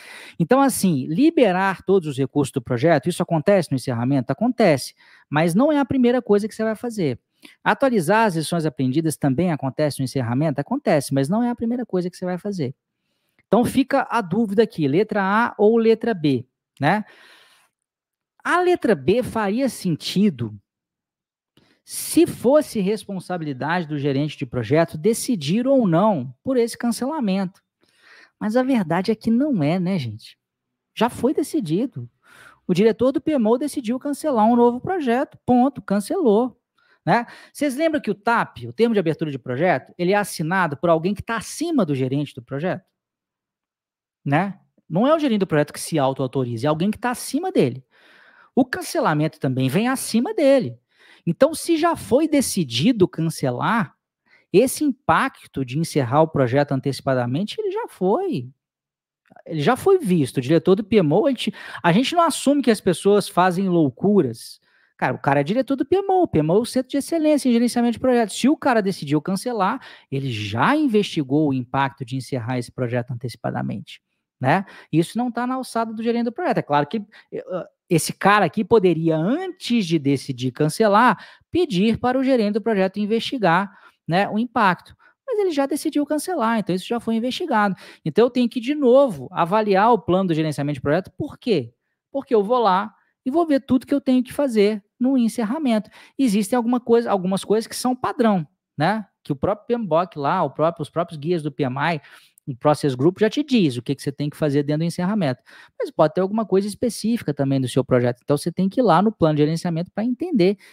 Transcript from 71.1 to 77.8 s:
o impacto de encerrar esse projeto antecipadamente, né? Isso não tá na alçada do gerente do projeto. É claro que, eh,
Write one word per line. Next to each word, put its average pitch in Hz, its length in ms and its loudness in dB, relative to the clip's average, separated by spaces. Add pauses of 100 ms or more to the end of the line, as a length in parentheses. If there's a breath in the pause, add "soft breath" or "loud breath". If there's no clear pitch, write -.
o 135 60 0
impacto 131 500 -4
de 120 120 -8
encerrar 127 420 -6
esse 120 140 -8
projeto 123 400 -4
antecipadamente, 127 880 -8 (380)
né? 160 240 2 (260 loud breath)
Isso 165 260 0
não 247 140 -2
tá 240 160 -6
na 254 80 -4
alçada 226 380 -6
do 220 100 -10
gerente 233 220 -2
do 233 80 -4
projeto. 254 260 -2
É - 40 -2
claro 147 240 0
que, 226 140 -6 (320 loud breath)
eh, - 360 -8 (200)